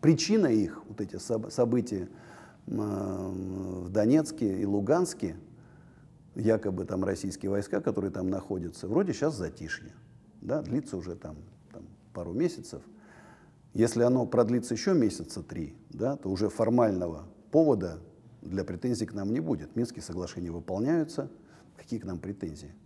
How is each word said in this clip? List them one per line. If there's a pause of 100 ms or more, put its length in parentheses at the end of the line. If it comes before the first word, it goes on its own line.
причина
их,
вот
эти
соб-,
события, (580)
м,
э,
в
Донецке
и
Луганске, (1000)
якобы
там
российские
войска,
которые
там
находятся,
вроде
щас
затишье, (480)
да,
длится
уже
там, (340)
там (300)
пару
месяцев. (920)
Если
оно
продлится
еще
месяца
три, (120)
да,
то
уже
формального (280)
повода (420)
для
претензий
к
нам
не
будет.
Минские
соглашения
выполняются. (480)
Какие
к
нам
претензии? (120)